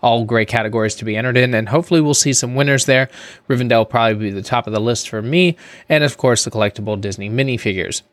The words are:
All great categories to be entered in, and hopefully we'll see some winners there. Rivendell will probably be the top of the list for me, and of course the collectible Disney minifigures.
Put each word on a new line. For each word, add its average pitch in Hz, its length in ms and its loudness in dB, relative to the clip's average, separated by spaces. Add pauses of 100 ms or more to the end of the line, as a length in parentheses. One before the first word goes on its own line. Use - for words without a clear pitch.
All 120 240 2
great 113 240 0
categories 110 460 -2
to - 100 -10
be 107 100 -4
entered 123 220 0
in, 127 160 2
and 110 160 -2
hopefully 165 320 2
we'll 147 120 2
see 139 200 2
some 127 200 -2
winners 139 320 2
there. 131 220 2 (400)
Rivendell 123 300 2
will 110 80 4
probably 113 300 2
be 107 160 -4
the 98 100 -6
top 120 260 -2
of 107 60 -6
the 107 80 0
list 117 260 -2
for 110 140 -6
me, 165 340 2 (320)
and 151 160 4
of 139 140 -2
course 123 260 2
the 113 80 -6
collectible 104 480 -2
Disney 98 300 -6
minifigures. 110 720 -2 (120)